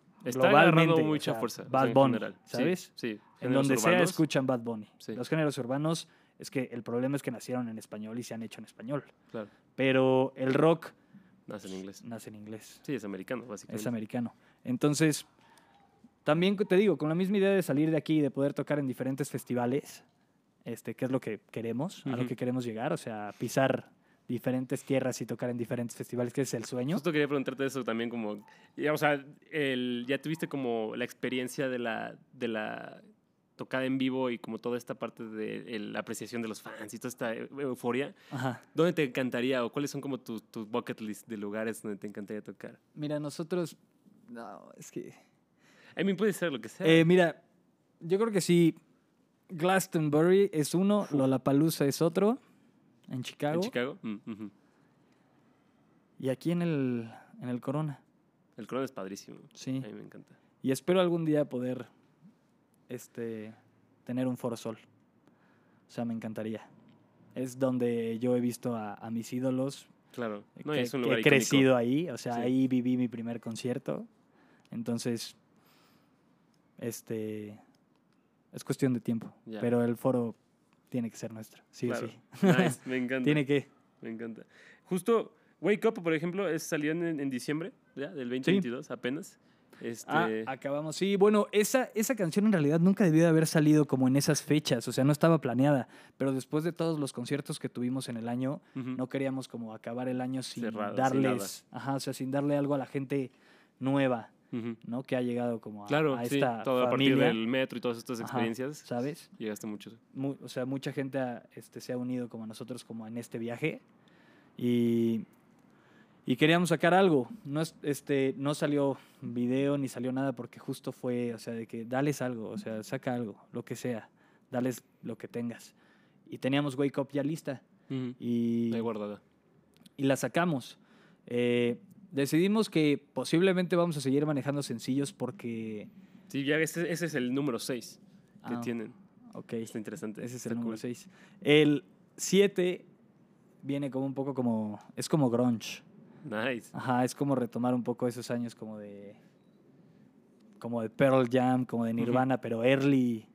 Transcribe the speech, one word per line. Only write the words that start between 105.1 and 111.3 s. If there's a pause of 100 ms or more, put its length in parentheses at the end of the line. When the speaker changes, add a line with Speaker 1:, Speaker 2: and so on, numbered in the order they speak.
Speaker 2:
ha
llegado
como
a,
Speaker 1:
Claro,
Speaker 2:
a
Speaker 1:
sí,
Speaker 2:
esta
Speaker 1:
todo
a
partir
Speaker 2:
familia.
Speaker 1:
del
metro
y
todas
estas
Speaker 2:
Ajá,
Speaker 1:
experiencias.
Speaker 2:
¿sabes?
Speaker 1:
Llegaste
mucho. (240)
Speaker 2:
Mu-,
o
sea,
mucha
gente
ha, (140)